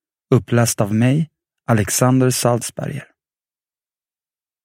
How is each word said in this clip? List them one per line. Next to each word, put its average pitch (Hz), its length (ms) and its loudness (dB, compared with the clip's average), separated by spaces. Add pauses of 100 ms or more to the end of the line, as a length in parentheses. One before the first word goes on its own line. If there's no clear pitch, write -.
(340)
Uppläst 120 460 0
av 104 140 -4
mig, 131 360 0 (360)
Alexander 127 640 2
Salzberger. - 800 -4 (1500)